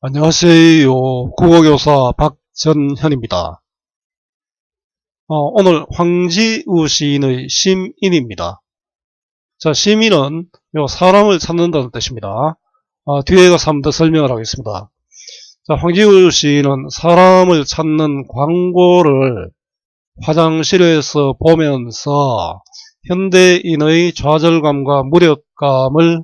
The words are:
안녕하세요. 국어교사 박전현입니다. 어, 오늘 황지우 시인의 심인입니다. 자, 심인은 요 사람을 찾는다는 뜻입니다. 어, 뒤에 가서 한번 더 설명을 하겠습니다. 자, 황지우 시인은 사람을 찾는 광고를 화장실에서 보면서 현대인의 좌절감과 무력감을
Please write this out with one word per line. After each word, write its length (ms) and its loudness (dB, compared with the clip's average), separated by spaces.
안녕하세요. 880 4
국어교사 800 4
박전현입니다. 1400 -4
어, 100 -4
오늘 540 2
황지우 1000 -2
시인의 640 -4
심인입니다. 1120 -4
자, 160 -2
심인은 720 -2
요 100 -4
사람을 520 2
찾는다는 520 -4
뜻입니다. 680 -8
어, 200 -4
뒤에 260 4
가서 220 0
한번 100 -4
더 80 -2
설명을 400 0
하겠습니다. 600 -10
자, 60 0
황지우 560 4
시인은 580 -2
사람을 800 2
찾는 600 -4
광고를 1200 0
화장실에서 1120 0
보면서 1300 -2
현대인의 1080 0
좌절감과 880 -2
무력감을 1200 0